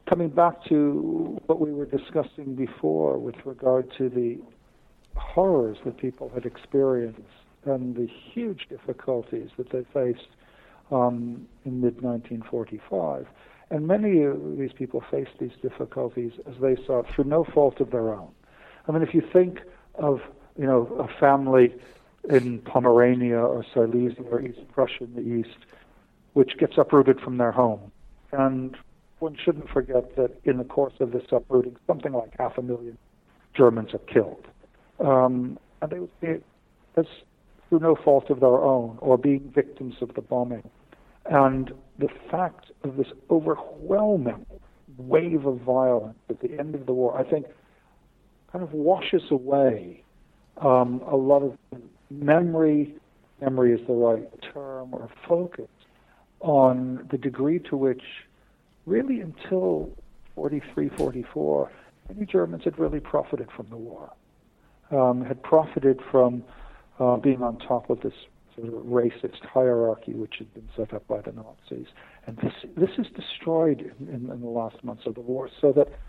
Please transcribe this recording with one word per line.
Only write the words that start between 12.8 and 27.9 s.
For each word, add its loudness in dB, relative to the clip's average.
and -4
many 4
of -2
these -6
people -6
faced -6
these -8
difficulties, -6
as -16
they 2
saw 0
it, -4
through 0
no 0
fault 2
of 0
their -2
own. -14
I -4
mean, 2
if -4
you 6
think 2
of, 0
you -4
know, 4
a -6
family 6
in 2
Pomerania 4
or 0
Silesia 0
or -2
East -12
Prussia -2
in -14
the -8
east, -6
which 6
gets 2
uprooted 6
from -6
their 2
home. 0